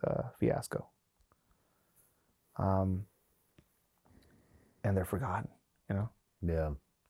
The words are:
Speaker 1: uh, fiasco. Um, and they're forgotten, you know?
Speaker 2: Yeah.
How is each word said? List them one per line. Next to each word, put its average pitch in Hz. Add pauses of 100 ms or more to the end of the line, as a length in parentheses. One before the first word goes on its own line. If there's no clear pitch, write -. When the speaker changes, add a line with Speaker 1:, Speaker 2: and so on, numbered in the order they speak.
Speaker 1:
uh, -
fiasco. - (1700)
Um, 95 (1800)
and 101
they're 92
forgotten, 92 (380)
you 107
know? 104 (320)
Speaker 2:
Yeah. 80 (380)